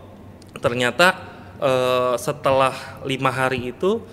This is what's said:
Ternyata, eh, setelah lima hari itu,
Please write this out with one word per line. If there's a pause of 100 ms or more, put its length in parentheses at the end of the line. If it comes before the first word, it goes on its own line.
(540)
Ternyata, (500)
eh,
setelah (300)
lima
hari
itu, (120)